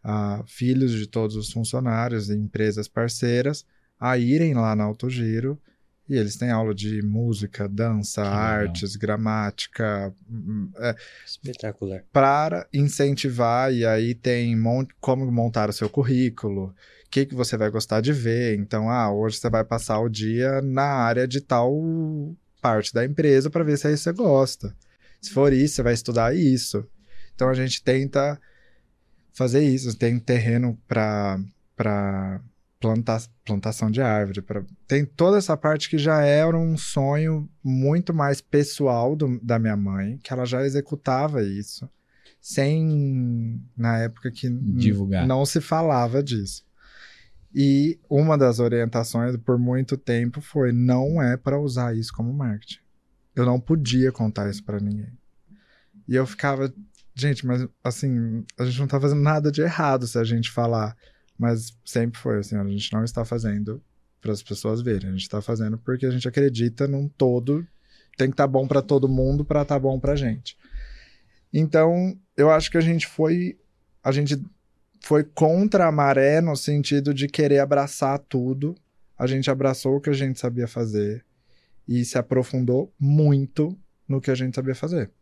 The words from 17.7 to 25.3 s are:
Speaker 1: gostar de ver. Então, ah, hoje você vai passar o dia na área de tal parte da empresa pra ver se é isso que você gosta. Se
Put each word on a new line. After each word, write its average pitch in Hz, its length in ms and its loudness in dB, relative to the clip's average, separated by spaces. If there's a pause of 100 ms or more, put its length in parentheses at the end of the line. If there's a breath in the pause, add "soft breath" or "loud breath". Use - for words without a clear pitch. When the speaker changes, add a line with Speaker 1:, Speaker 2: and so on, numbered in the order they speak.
Speaker 1:
gostar 107 300 -2
de 123 120 0
ver. 117 460 0
Então, 107 300 -4
ah, 117 240 0
hoje 107 240 -2
você 120 140 -4
vai 113 140 2
passar 113 360 -2
o 117 80 0
dia 117 540 -2
na 135 220 0
área 127 440 0
de 135 140 -4
tal 123 280 2 (920)
parte 110 320 0
da 117 100 2
empresa 143 460 4
pra 170 120 -2
ver 151 140 2
se 143 100 -4
é 151 60 2
isso 151 180 -2
que 170 60 -6
você 233 60 -2
gosta. 135 520 2 (460 soft breath)
Se - 100 -14